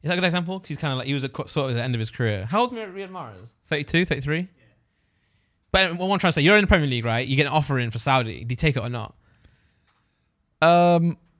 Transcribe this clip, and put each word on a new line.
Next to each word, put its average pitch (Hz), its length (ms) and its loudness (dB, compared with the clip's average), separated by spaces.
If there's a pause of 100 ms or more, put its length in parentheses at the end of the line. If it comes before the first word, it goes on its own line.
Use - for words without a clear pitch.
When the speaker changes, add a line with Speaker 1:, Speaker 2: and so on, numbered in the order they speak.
Speaker 1:
Is 147 60 -4
that 175 40 0
a 180 80 0
good 185 40 0
example? 180 340 -2
'Cause - 100 -20
he's 143 80 -8
kinda 143 180 -4
like, 127 120 -6
he 139 60 -2
was 135 100 -2
at 135 100 -8
co-, - 140 -8
sort 135 220 -2
of 120 60 -2
the 120 80 -2
end 127 120 -2
of 117 40 -2
his 110 120 -4
career. 104 340 -2
How 185 160 0
old's 247 120 0
Riyad 196 360 -10
Mahrez? 117 400 -16 (180)
Thirty-two, 160 380 0
thirty-three? 151 420 -4 (1200)
But 190 260 4
what 185 140 0
I'm 196 80 2
trying 185 100 2
to 156 40 0
say, 151 100 0
you're 190 120 6
in 208 60 6
the 196 60 0
Premier 165 200 4
League, 120 160 -2
right? 117 240 0
You 131 80 -2
get 143 120 2
an 131 40 -4
offer 143 280 0
in 117 120 -2
for 113 80 -8
Saudi. 113 460 0
Do 120 80 -6
you - 20 -4
take 143 220 0
it 113 60 -6
or 117 60 -6
not? 117 260 -10 (1500)
Speaker 2:
Um, 170 560 4 (220)